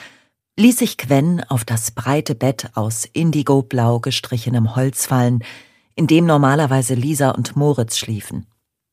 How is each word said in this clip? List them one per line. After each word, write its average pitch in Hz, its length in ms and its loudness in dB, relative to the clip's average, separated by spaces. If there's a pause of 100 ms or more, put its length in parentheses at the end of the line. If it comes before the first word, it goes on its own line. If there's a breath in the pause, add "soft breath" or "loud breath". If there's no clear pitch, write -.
(580 loud breath)
ließ 247 200 6
sich - 200 -2
Gwen 151 460 0
auf 117 200 -4
das - 280 -4
breite 143 420 -2
Bett - 400 -2
aus 110 300 -4
indigoblau 139 960 0
gestrichenem 120 760 -2
Holz 131 320 -2
fallen, 123 380 2 (500 loud breath)
in 160 140 0
dem 165 180 6
normalerweise 139 680 2
Lisa 139 360 0
und - 240 -6
Moritz 143 420 0
schliefen. - 520 -8 (440)